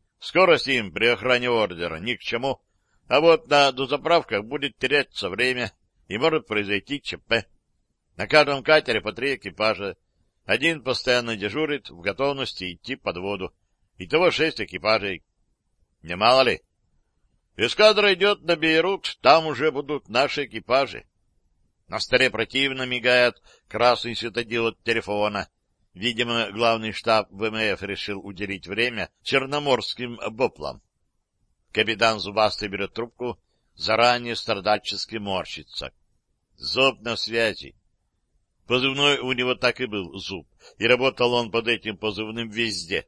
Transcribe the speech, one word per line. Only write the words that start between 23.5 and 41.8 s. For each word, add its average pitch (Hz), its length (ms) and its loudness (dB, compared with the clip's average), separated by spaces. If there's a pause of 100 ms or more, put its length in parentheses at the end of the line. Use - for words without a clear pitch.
красный 120 480 2
светодиод 113 680 -4
телефона. 104 680 -2 (440)
Видимо, 117 580 -2
главный 113 400 0
штаб 110 400 0
В 98 120 -8
М 110 120 -4
Ф 107 280 -2
решил 98 360 -8
уделить 95 480 -10
время 110 420 -4 (140)
черноморским 131 960 -2 (120)
боплам. 76 500 -4 (920)
Капитан 110 460 2
Зубастый 104 500 0
берёт 95 240 -6
трубку, 120 460 -8 (360)
заранее 120 600 2
страдальчески 104 800 -4
морщится. 90 760 -8 (600)
Зуб 127 460 0
на 113 140 -6
связи. 110 600 -4 (920)
Позывной 135 540 0
у 127 120 -4
него 127 240 0
так 123 240 -2
и 127 60 -2
был 98 320 -8
Зуб, 95 300 -10 (300)
и 107 100 0
работал 123 460 2
он 117 180 -2
под 113 160 -2
этим 110 300 -4